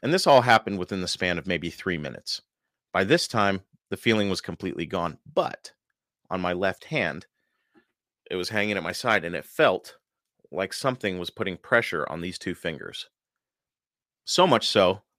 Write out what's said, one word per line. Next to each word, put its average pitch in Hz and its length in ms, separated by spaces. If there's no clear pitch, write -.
and 143 100
this 185 140
all 135 160
happened 110 360
within 92 220
the 87 80
span 90 300
of 73 80
maybe 85 240
three 87 280
minutes. - 420
By 95 120
this 143 220
time, 98 360
the 95 60
feeling 107 320
was 92 120
completely 85 460
gone. 85 320
But - 400
on 92 100
my 90 120
left 92 320
hand, 87 420
it - 60
was 90 120
hanging 104 280
at 85 60
my 87 100
side, 104 320
and 85 100
it 73 100
felt - 520
like 92 220
something 107 460
was 87 120
putting 95 260
pressure 117 520
on 85 120
these 90 180
two 90 160
fingers. 65 540
So 180 200
much 120 200
so 95 340